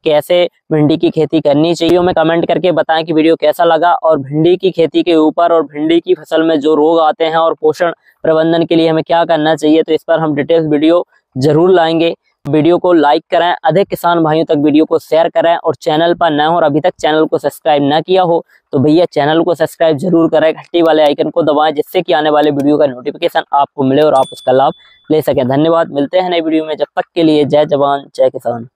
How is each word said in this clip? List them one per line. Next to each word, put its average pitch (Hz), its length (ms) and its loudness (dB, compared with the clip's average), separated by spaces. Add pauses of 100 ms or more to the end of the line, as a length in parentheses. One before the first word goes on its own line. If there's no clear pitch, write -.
कैसे 160 340 0 (340)
भिंडी 151 240 2
की 170 140 0
खेती 156 300 -2
करनी 151 340 0
चाहिए। 165 220 0
हमें 180 180 0
comment 165 340 0
करके 170 240 0
बताएं 160 320 -2
कि 165 80 -6
video 156 240 2
कैसा 151 280 0
लगा 170 300 2
और 160 260 0
भिंडी 156 360 0
की 185 140 -2
खेती 165 320 -2
के 175 140 0
ऊपर 160 360 2
और 165 120 2
भिंडी 151 360 -4
की 180 140 -2
फसल 160 280 -4
में 165 180 0
जो 156 160 0
रोग 160 240 2
आते 156 240 0
हैं 160 120 -4
और 160 200 0
पोषण 156 360 -2 (320)
प्रबंधन 165 400 0
के 165 120 0
लिए 165 120 2
हमें 160 160 0
क्या 170 200 0
करना 160 320 0
चाहिए, 156 260 2
तो 160 100 -2
इस 156 120 -2
पर 165 160 0
हम 156 140 -2
details 160 340 0
video 156 380 0 (300)
जरूर 151 360 2
लाएंगे। 165 420 0 (300)
वीडियो 151 340 2
को 180 140 0
लाइक 156 380 2
करें, 170 240 0 (100)
अधिक 165 240 0
किसान 170 340 -2
भाइयों 156 220 0
तक 160 120 0
वीडियो 151 280 2
को 156 160 -2
शेयर 165 280 0
करें 165 280 0
और 156 200 -4
चैनल 165 380 -2
पर 175 160 0
नए 147 160 0
हो 170 100 0
और 165 60 0
अभी 151 180 0
तक 180 200 -2
चैनल 156 260 0
को 160 120 -4
सब्सक्राइब 147 460 -2
ना 147 160 0
किया 185 240 0
हो 165 200 -2 (280)
तो 147 60 -2
भैया 151 280 2
चैनल 156 360 0
को 170 120 0
सब्सक्राइब 160 440 -2
जरूर 165 320 0
करें, 156 240 2
घंटी 170 280 -4
वाले 156 200 2
आइकन 151 280 0
को 170 120 -2
दबाएं 151 320 0
जिससे - 280 -4
कि 175 100 -4
आने 156 180 0
वाले 147 200 2
वीडियो 143 280 0
का 151 80 2
notification 147 680 -6
आपको 143 320 -2
मिले 135 180 2
और 151 120 2
आप 131 180 0
उसका - 200 -4
लाभ 135 200 2 (380)
ले 156 120 0
सकें। 135 260 -2
धन्यवाद, 160 440 0
मिलते 143 260 -2
हैं 180 120 -2
नई 170 100 0
वीडियो 160 240 -2
में, 156 120 -8
जब 147 100 -4 (100)
तक 180 80 -4 (100)
के 170 80 0
लिए 151 240 2
जय 147 200 2
जवान 139 480 -2
जय 131 160 2
किसान। 120 460 -10